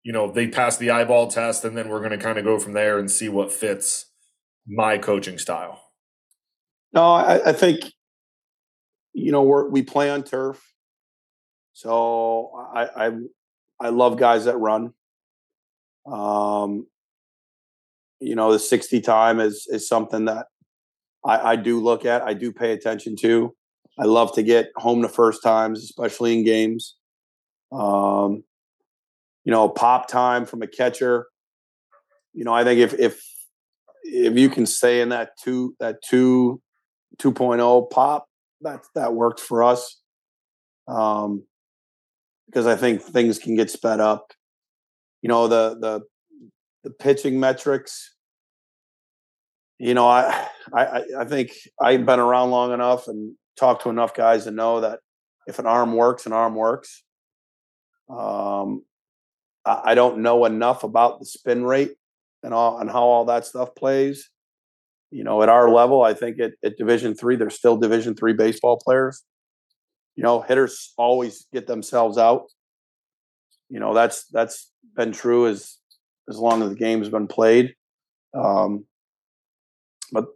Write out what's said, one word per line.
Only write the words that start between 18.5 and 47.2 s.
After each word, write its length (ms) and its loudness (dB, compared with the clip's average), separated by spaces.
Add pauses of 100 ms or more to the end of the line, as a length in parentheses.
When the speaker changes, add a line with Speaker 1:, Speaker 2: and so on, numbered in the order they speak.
Speaker 2:
the 80 4
sixty 420 0
time 380 4
is, 320 -2
is 160 -8
something 380 -2
that 220 -6 (800)
I, 260 0
I 40 2
do 260 -2
look 240 0
at, 160 0
I 140 -4
do 160 -8
pay 220 -4
attention 480 -8
to. 340 2 (420)
I 60 -6
love 320 4
to 80 0
get 320 4
home 260 0
to 80 -2
first 320 2
times, 420 0
especially 540 -4
in 60 0
games. 520 -2 (760)
Um, 720 -2 (1040)
you 60 -2
know, 180 4
pop 380 2
time 380 0
from 160 -12
a 60 -10
catcher. 600 -2 (1080)
You 100 -12
know, 100 -2
I 100 2
think 160 4
if, 140 6
if, 300 0 (800)
if 340 0
you 120 6
can 160 -2
stay 360 0
in 80 -2
that 220 -6 (100)
two, 380 -6
that 240 -8
two, 580 2 (560)
two 140 0
point 300 0
oh 220 6
pop, 420 0 (360)
that, 200 -10 (140)
that 180 -4
works 280 -2
for 220 -2
us. 380 0 (840)
Um, 560 -4 (1040)
because 180 -2
I 100 2
think 280 -2
things 340 0
can 180 -6
get 140 0
sped 300 -4
up. 340 -2 (880)
You 60 -8
know, 200 2
the, 320 0
the, 220 -6 (800)
the 60 -14
pitching 500 0